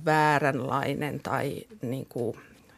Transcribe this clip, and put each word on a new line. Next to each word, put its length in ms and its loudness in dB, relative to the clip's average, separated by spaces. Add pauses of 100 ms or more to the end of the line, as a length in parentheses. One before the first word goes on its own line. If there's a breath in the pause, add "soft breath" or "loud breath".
vääränlainen 1160 2
tai 340 -4 (280)
niin 260 -6
kuin. 280 -6 (420 loud breath)